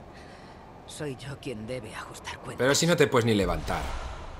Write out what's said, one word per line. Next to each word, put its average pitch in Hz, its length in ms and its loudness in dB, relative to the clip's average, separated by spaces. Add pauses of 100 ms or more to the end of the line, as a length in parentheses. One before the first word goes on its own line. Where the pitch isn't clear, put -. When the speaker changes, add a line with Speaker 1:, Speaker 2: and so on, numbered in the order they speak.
(840)
Speaker 1:
Soy 143 320 -8
yo 135 220 -10
quien 107 280 -8
debe 120 260 -8
ajustar - 460 -10
cuentas. - 180 -10
Speaker 2:
Pero 131 160 6
si 165 140 6
no 170 80 6
te 143 120 8
puedes 120 180 4
ni 113 80 6
levantar. 87 480 2 (580)